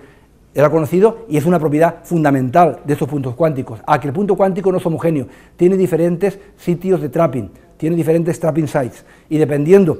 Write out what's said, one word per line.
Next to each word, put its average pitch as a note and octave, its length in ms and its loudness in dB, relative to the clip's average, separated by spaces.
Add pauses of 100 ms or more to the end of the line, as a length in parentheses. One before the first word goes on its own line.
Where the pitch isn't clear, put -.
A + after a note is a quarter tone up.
(560)
era C#3+ 140 4
conocido E3+ 580 0
y D3+ 80 -2
es C#3 100 0
una F3 120 2
propiedad D#3 460 0
fundamental C#3+ 800 2
de C#3+ 80 -2
estos C#3+ 160 -4
puntos C3 260 -6
cuánticos, C3 520 -4
a D3 120 2
que C3+ 80 -6
el C3 80 -6
punto G3 220 -2
cuántico F#3+ 340 0
no F#3 80 0
es F3+ 80 -4
homogéneo, D#3+ 400 -2 (300)
tiene F#3 200 2
diferentes F3 640 0 (180)
sitios F3 440 -2
de D3 80 -6
trapping, B2 420 -2 (260)
tiene E3 200 -2
diferentes E3 420 0
trapping D#3 300 -2
sites, B2+ 360 -6 (240)
y D3+ 100 -2
dependiendo D3+ 600 4